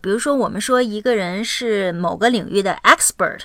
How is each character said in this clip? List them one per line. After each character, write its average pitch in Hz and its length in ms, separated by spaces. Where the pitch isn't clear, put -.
比 - 80
如 - 80
说 285 180
我 233 140
们 202 100
说 254 220
一 214 180
个 240 160
人 196 300
是 202 460
某 170 260
个 226 140
领 220 180
域 196 140
的 185 200
expert - 600